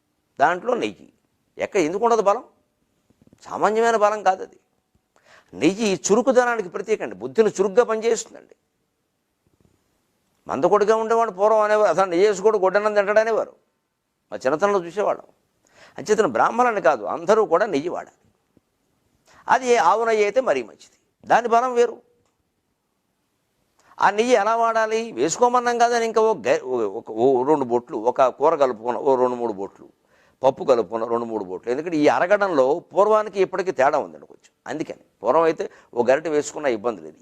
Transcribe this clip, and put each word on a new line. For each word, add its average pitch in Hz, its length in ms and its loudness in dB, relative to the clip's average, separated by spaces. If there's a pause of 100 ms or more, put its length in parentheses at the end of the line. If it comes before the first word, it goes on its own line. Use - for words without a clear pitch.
(400)
దాంట్లో 170 340 0
నెయ్యి. 113 380 -8 (460)
ఎక్కడ 101 220 -4
ఎందుకు 180 240 -2
ఉండదు 226 180 2
బలం? 202 220 0 (1000)
సామాన్యమైన 220 520 0
బలం 208 260 0
కాదు 190 200 -2
అది. - 140 -18 (1000)
నెయ్యి 190 460 -2 (100)
చురుకుదనానికి 240 580 2
ప్రతీక 196 340 -4
అండి, 120 120 -10
బుద్ధిని 131 340 -2
చురుగ్గా 196 360 0
పనిచేస్తుందండి. 220 720 -6 (1900)
మందకొడిగా 190 480 2
ఉండేవాడు 226 340 0
పూర్వం 214 300 2
అనేవారు, 214 300 2
"అసలు 170 140 2
నెయ్యి 185 240 2
వేసుకోడు, 208 300 0
గొడ్డన్నం 202 360 0
తింటాడు" 208 240 2
అనేవారు. 220 340 -2 (800)
మా 104 40 -12
చిన్నతనంలో 170 480 -2
చూసేవాళ్ళం. 180 400 -4 (760)
అంచేతన 208 280 0
బ్రాహ్మణులని 202 540 0
కాదు, 147 240 0
అందరూ 170 400 2
కూడా 170 220 0
నెయ్యి 165 220 -4
వాడాలి. 104 280 -12 (1300)
అది 254 280 2
ఆవు 208 280 2
నెయ్యి 220 200 2
అయితే 202 160 0
మరీ 156 220 0
మంచిది, - 640 -20
దాని 220 200 2
బలం 240 260 0
వేరు. 240 220 2 (2000)
ఆ 185 100 4
నెయ్యి 226 220 0
ఎలా 220 240 2
వాడాలి? 226 560 0
వేసుకోమన్నాం 240 640 0
కదా 240 180 2
అని 226 80 0
ఇంకా 226 160 0
ఓ 220 140 2
గ-, 139 260 0
ఓ, 127 180 -4
ఒక, 110 320 -6
ఓ 123 360 2
రెండు 147 180 2
బొట్లు, 120 320 -4
ఒక 120 260 0
కూర 135 320 2
కలుపుకున్న 123 440 -2
ఓ 135 180 2
రెండు 123 180 0
మూడు 120 180 -6
బొట్లు, 95 360 -12 (540)
పప్పు 131 220 0
కలుపుకున్న 113 400 0
రెండు 117 200 -4
మూడు 110 200 -6
బొట్లు. 92 280 -8
ఎందుకంటే 156 240 -6
ఈ 147 120 4
అరగడంలో 165 680 0
పూర్వానికి 214 640 0
ఇప్పటికీ 185 320 -2
తేడా 143 260 2
ఉందండి 80 280 -8
కొంచెం. - 260 -20 (140)
అందుకని 147 320 -10 (240)
పూర్వం 131 200 2
అయితే 165 280 -2 (240)
ఓ 117 100 0
గరిటె 143 240 0
వేసుకున్న 147 380 -4
ఇబ్బంది 110 340 -4
లేదు, 78 220 -18